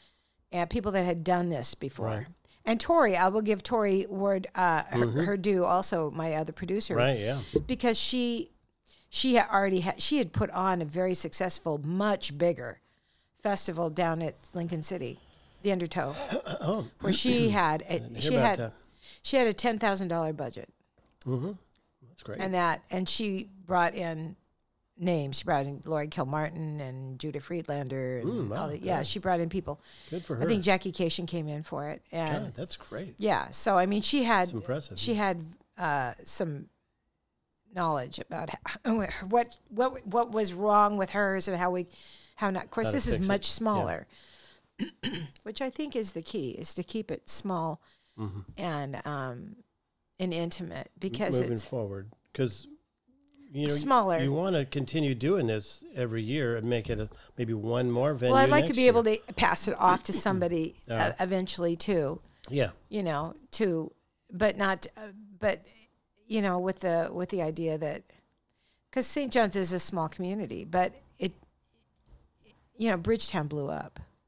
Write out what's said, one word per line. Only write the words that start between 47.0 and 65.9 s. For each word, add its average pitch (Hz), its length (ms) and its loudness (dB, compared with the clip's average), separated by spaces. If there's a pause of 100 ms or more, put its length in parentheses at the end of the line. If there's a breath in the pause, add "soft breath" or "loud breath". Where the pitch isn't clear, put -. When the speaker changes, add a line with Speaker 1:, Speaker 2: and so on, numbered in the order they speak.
Speaker 1:
it - 180 -8
small 165 520 -2 (380 soft breath)
Speaker 2:
Mm-hmm. 101 200 -6 (180)
Speaker 1:
and, 147 500 -6
um, 131 480 -8 (640)
and 180 140 -2
intimate 170 540 -6
Speaker 2:
M-, - 120 -20
Speaker 1:
because 185 400 0
Speaker 2:
moving 120 140 0
Speaker 1:
it's 107 100 -2
Speaker 2:
forward, 101 480 -6 (220)
'cause, 127 340 -4 (840)
you 143 140 -2
know, 143 60 2
Speaker 1:
smaller. 175 480 4
Speaker 2:
you 139 120 2
wanna 165 320 2
continue 139 500 0
doing 139 320 2
this 107 340 -2 (140)
every 113 260 -2
year 117 360 0
and 113 120 -2
make 120 200 0
it 110 100 0
a, 107 100 -4 (280 loud breath)
maybe 113 160 -2
one 117 360 0
more 127 240 2
venue 123 220 2
Speaker 1:
Well, 269 80 8
I'd 269 60 6
like 294 160 6
to 277 80 -2
Speaker 2:
next - 40 0
Speaker 1:
be 254 100 8
able 233 200 6
Speaker 2:
year. 214 180 2
Speaker 1:
to 196 80 -14
pass - 360 2
it - 100 -4
off 185 240 6
to 190 100 -4
Speaker 2:
<clears throat> - 140 0
Speaker 1:
somebody, 175 480 0 (140)
Speaker 2:
Uh-huh. 113 120 2 (160)
Speaker 1:
uh, 185 60 0
eventually 180 540 0
too. 165 420 0 (300 loud breath)
Speaker 2:
Yeah. 123 220 2 (180)
Speaker 1:
You 208 120 -2
know, 160 320 -2 (180)
to, 170 420 0 (360)
but 196 280 0
not, 190 280 0 (120)
uh, 214 100 -14 (320)
but, 190 260 -2 (640)